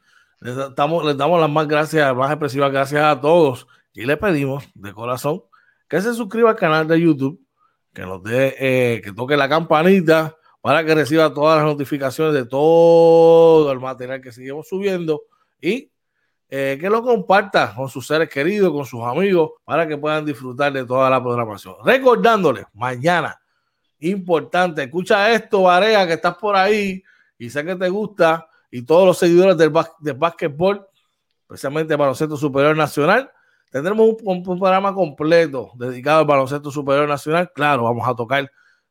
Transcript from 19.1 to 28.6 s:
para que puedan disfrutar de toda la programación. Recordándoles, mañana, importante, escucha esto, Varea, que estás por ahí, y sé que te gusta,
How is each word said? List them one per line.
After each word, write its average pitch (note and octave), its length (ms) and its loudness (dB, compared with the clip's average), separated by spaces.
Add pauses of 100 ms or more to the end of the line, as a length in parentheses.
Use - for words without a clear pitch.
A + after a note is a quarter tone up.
para D#3 240 -2
que D3+ 80 -6
puedan D3+ 300 -4
disfrutar C3 460 -4
de C3+ 120 -6
toda B2+ 240 0
la C3 140 2
programación. A2 600 -8
Recordándoles, G3+ 920 2
mañana, B2+ 640 -4 (600)
importante, F3 840 -2
escucha F#3 500 0
esto, A3 300 0
Varea, F#3 440 4
que E3 60 0
estás E3+ 240 -4
por G3+ 180 -4
ahí, G3 480 0 (360)
y A#2 100 -14
sé C#3+ 160 -8
que F#3 100 -6
te F#3 140 -4
gusta, F3+ 600 -2 (220)